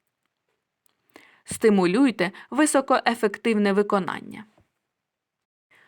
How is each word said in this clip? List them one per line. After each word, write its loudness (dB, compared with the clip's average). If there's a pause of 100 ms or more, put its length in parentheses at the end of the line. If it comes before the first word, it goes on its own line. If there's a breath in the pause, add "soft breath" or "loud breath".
(1400 soft breath)
Стимулюйте 2 (180 loud breath)
високоефективне 0
виконання. -4 (1400 soft breath)